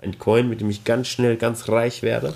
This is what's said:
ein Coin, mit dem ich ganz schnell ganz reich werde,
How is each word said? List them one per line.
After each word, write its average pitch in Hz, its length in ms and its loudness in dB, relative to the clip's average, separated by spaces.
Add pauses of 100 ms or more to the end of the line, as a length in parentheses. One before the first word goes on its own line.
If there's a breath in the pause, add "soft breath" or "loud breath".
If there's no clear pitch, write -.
ein 95 180 -8
Coin, 120 300 4
mit 107 120 -4
dem 107 80 0
ich 101 140 -4
ganz 120 240 0
schnell 120 300 2
ganz 117 320 -2
reich 117 340 0
werde, 123 320 -2